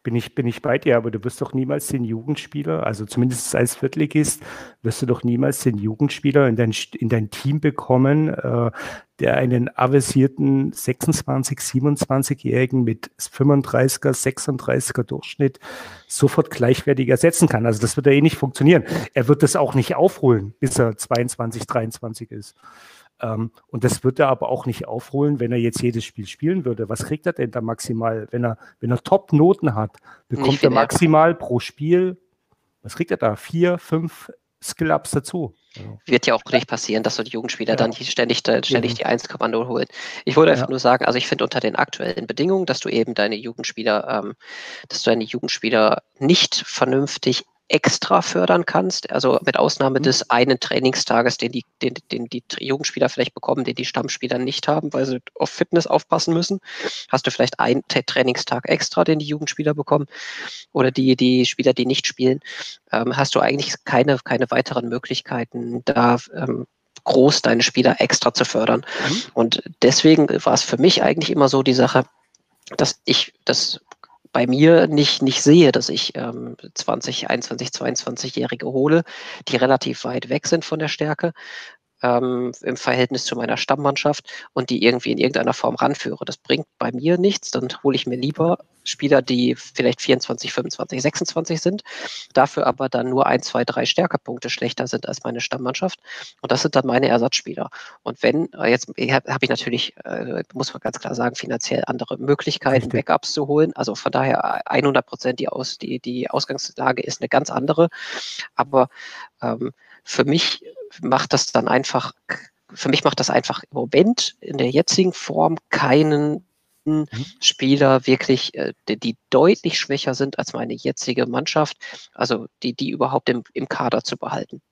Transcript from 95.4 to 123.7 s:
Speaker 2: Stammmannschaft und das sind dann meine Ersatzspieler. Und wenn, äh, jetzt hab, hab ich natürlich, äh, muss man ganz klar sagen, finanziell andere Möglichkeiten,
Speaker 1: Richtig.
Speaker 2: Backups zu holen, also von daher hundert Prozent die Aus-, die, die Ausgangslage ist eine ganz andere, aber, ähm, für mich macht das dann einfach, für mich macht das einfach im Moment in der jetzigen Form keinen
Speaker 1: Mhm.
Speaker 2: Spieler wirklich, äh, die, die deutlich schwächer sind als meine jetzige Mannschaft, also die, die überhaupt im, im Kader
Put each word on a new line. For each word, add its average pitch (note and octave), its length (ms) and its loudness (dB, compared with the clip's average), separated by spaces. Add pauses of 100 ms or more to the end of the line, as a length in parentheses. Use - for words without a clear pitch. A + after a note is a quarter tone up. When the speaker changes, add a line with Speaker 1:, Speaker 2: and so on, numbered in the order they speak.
Speaker 2:
Stammmannschaft C3+ 580 -4 (420)
und - 100 -4
das B2+ 100 2
sind D3+ 140 -2
dann B2+ 100 4
meine A#2+ 220 2
Ersatzspieler. - 640 -2 (320)
Und - 180 -8
wenn, D3 320 0
äh, A2 160 -2
jetzt B2 180 0
hab, B2+ 400 -2
hab C3 140 -4
ich C3 80 -2
natürlich, - 460 -4 (100)
äh, - 380 -8 (100)
muss C3 180 -6
man - 100 -16
ganz - 180 -8
klar - 160 -8
sagen, A#2+ 180 -2
finanziell - 540 -4
andere - 320 -6
Möglichkeiten, C3 720 0
Speaker 1:
Richtig. C3+ 160 -2
Speaker 2:
Backups - 240 0
zu C#3+ 160 -4
holen, D3+ 280 2
also A#2+ 200 -4
von - 160 -6
daher - 500 0 (100)
hundert C#3 360 2
Prozent B2+ 320 -6
die - 100 -2
Aus-, - 300 -8
die, B2+ 200 -8
die B2 300 -8
Ausgangslage - 720 -4
ist - 200 -8
eine - 80 -6
ganz - 200 0
andere, D3+ 400 2 (640)
aber, C3+ 340 2 (520)
ähm, A#2+ 300 -6 (320)
für - 220 0
mich - 380 0 (380)
macht - 320 0
das C3+ 140 0
dann A#2 200 0
einfach, - 460 -2 (580)
für - 180 -4
mich C#3+ 140 0
macht - 160 2
das - 120 -2
einfach - 320 -2
im - 80 -20
Moment D3 680 2
in - 200 -10
der B2 100 0
jetzigen F3 420 2
Form D#3+ 460 0 (140)
keinen D3 720 2 (420)
Speaker 1:
Mhm. D#3 200 0 (320)
Speaker 2:
Spieler C3+ 640 2
wirklich, C3 480 2
äh, - 200 -6 (140)
die, - 120 -2
die - 180 -6 (140)
deutlich E3 480 4
schwächer C#3 340 -4
sind C3+ 240 -4
als - 160 -8
meine A#2 220 -6
jetzige B2 500 -4
Mannschaft, B2+ 520 -2 (360)
also B2 320 -4 (160)
die, A#2+ 120 -4
die - 180 -6
überhaupt C3+ 360 -2
im, A#2+ 160 -2 (100)
im - 140 -6
Kader A#2 360 -2